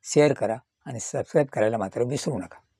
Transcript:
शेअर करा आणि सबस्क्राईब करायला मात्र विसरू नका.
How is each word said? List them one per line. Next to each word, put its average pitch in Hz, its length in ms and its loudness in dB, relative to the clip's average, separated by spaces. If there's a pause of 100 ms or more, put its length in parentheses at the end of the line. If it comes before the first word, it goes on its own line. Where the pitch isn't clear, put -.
शेअर 147 300 4
करा 110 240 -2 (280)
आणि 123 140 -10
सबस्क्राईब 139 480 0
करायला 113 300 0
मात्र 101 240 -4
विसरू 123 360 -4
नका. - 260 -14 (140)